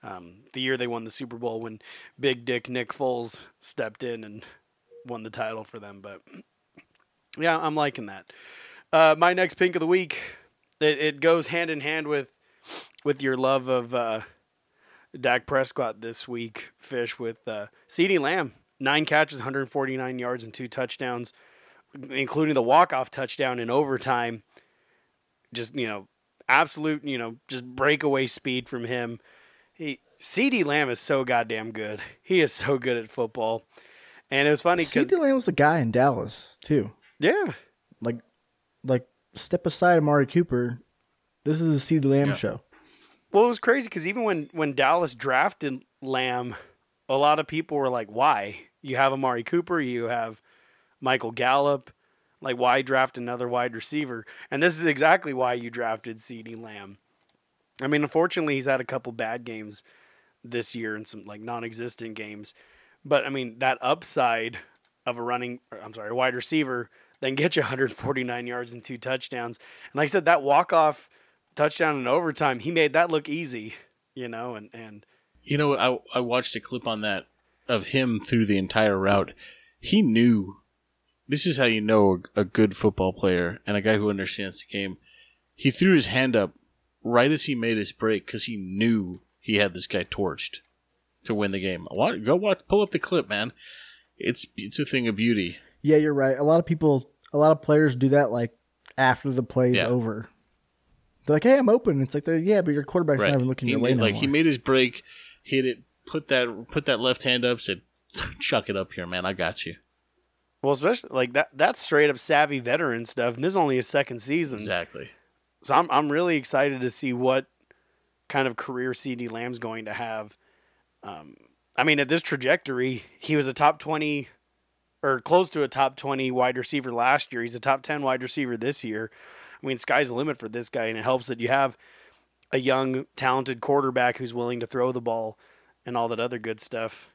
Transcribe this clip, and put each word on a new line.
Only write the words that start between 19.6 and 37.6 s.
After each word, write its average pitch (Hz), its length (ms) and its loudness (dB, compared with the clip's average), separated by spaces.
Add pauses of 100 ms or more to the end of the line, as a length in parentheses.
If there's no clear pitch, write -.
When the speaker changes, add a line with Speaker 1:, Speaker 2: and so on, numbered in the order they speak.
Speaker 1:
forty-nine 131 480 -4
yards, 123 240 -6
and 110 100 -16
two 127 140 -12
touchdowns, 123 680 -6 (800)
including 139 420 0
the 135 80 4
walk-off 131 480 2
touchdown 131 500 -4
in 117 120 -4
overtime. 127 720 0 (1080)
Just, 117 220 -8
you 127 140 -4
know, 104 200 -10 (400)
absolute, 151 560 2
you 139 140 -6
know, 117 200 -8 (100)
just 127 180 -10
breakaway 135 640 0
speed 127 420 -4
from 120 160 -6
him. 117 340 -6 (580)
He, 147 220 -8 (180)
C 262 320 0
D 233 140 2
Lamb 147 260 2
is 120 100 -4
so 135 240 0
goddamn 113 480 -2
good. 107 300 -8 (220)
He 185 180 2
is 139 100 2
so 135 260 0
good 123 200 -2
at 110 120 -8
football. 113 580 -4 (640)
And 139 160 4
it 151 40 6
was 147 120 2
funny 170 200 4
'cause 147 80 -2
Speaker 2:
C 285 140 4
D 392 100 2
Lamb 277 200 2
was 254 100 0
the 180 60 0
guy 151 280 4
in 113 120 0
Dallas, 123 680 0
too. 120 300 0 (280)
Speaker 1:
Yeah. 269 340 2 (480)